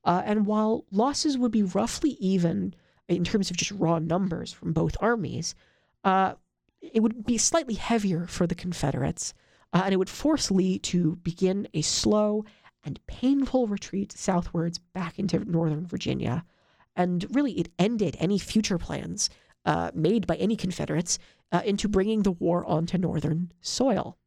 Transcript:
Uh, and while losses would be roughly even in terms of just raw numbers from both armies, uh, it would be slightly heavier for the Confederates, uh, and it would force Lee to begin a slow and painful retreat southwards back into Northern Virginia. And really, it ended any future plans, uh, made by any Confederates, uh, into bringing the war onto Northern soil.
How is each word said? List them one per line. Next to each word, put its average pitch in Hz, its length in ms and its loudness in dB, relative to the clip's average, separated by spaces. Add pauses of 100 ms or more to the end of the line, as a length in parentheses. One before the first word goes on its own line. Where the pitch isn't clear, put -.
Uh, 180 220 2
and 214 200 2
while 214 460 0
losses 269 460 2
would 247 140 2
be 214 120 4
roughly 226 560 0
even 180 540 0 (340)
in 175 160 0
terms 196 260 0
of 175 60 -6
just - 160 -4
raw 170 280 2
numbers 170 520 -2
from 165 220 -6
both 160 260 0
armies, 196 560 -2 (480)
uh, 190 300 4 (480)
it - 200 0
would 226 240 0
be 233 120 0
slightly 262 380 0
heavier 190 520 0
for - 180 0
the 175 100 0
Confederates, 151 800 -2 (380)
uh, 180 140 4
and 196 80 2
it 190 40 2
would 185 120 0
force - 420 0
Lee 185 280 2
to 175 440 0
begin 190 500 -2
a 151 80 -2
slow 214 640 2 (400)
and - 240 -8
painful 262 580 2
retreat 202 460 -4
southwards 175 680 -2
back - 400 -8
into - 220 0
Northern 165 480 0
Virginia. 131 560 -4 (540)
And 180 360 0
really, 269 200 2
it 175 160 -4 (100)
ended 208 400 2
any 196 180 2
future 208 400 0
plans, 170 520 -6 (340)
uh, 165 300 0
made 175 340 2
by 165 80 0
any 208 220 0
Confederates, 160 600 -2 (360)
uh, 180 100 2
into 202 240 0
bringing 208 360 2
the 196 80 4
war 170 340 0
onto 170 320 0
Northern 165 640 -2
soil. - 640 0